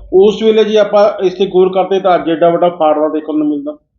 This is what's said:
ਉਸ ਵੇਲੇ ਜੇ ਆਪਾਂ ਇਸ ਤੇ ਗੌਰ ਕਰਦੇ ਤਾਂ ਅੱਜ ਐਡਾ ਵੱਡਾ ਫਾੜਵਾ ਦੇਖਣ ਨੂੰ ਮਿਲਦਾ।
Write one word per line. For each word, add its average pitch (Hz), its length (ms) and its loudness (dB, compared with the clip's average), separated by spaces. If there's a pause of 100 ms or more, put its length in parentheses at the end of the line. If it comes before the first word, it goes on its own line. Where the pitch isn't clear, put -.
(140)
ਉਸ 202 300 2
ਵੇਲੇ 220 200 2
ਜੇ 214 140 0
ਆਪਾਂ 208 480 0
ਇਸ 180 80 0
ਤੇ 196 120 -2
ਗੌਰ 185 240 2
ਕਰਦੇ 185 300 -2
ਤਾਂ 185 160 2
ਅੱਜ 151 140 -4
ਐਡਾ 170 200 2
ਵੱਡਾ 170 200 0
ਫਾੜਵਾ 156 380 0
ਦੇਖਣ 151 300 -4
ਨੂੰ 151 120 -2
ਮਿਲਦਾ। 147 280 -8 (220)